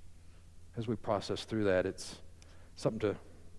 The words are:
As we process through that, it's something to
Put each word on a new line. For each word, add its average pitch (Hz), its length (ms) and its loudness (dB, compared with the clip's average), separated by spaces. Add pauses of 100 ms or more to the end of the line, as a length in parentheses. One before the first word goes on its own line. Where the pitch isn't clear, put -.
(760)
As 117 120 -2
we 113 80 2
process 101 480 0
through 110 200 2
that, 92 220 8
it's - 340 -4 (540)
something 113 240 2
to 98 180 4 (420)